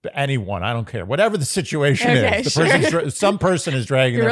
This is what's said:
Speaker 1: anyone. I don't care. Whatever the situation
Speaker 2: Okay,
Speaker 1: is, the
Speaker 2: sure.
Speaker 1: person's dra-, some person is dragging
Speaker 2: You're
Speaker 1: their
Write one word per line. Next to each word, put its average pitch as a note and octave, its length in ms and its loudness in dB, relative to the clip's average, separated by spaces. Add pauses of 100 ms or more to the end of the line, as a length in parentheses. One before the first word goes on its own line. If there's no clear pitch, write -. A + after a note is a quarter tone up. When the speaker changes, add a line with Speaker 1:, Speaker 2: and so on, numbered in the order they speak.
(140)
Speaker 1:
anyone. A2+ 500 -4
I A#2 100 -2
don't A#2 140 -4
care. F#2 180 -8
Whatever G3 320 0
the C#3+ 80 -2
situation D3 680 0
Speaker 2:
Okay, A#2 280 2
Speaker 1:
is, C4 60 -6
the - 60 0
Speaker 2:
sure. - 140 2
Speaker 1:
person's C#4+ 240 4
dra-, D#3 220 -2
some G3+ 260 0
person F3 360 0
is B2+ 120 -2
dragging C3 300 2
Speaker 2:
You're E3 100 2
Speaker 1:
their A3+ 60 4